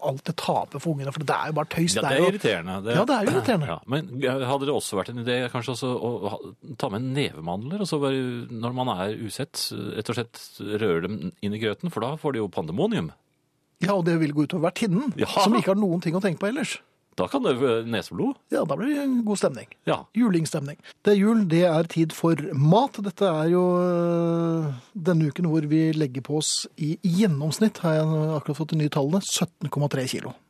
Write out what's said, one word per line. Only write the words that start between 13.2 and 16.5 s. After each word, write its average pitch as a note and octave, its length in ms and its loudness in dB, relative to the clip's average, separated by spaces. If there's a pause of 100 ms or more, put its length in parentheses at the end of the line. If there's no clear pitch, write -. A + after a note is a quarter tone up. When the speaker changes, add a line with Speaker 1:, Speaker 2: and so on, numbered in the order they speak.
Speaker 1:
Ja, F#3 120 0
og F3+ 160 2
det E3+ 80 4
vil D3+ 160 0
gå D3 160 2
utover E3 220 0
vertinnen, A3+ 400 0 (100)
Speaker 2:
Ja. G#3 80 2
Speaker 1:
som G3+ 240 4
ikke F#3+ 220 4
har - 20 2
noen F#3+ 240 2
ting D#3+ 160 -2
å F#3+ 80 0
tenke F3 160 0
på G3 80 0
ellers. C4 300 -4 (400)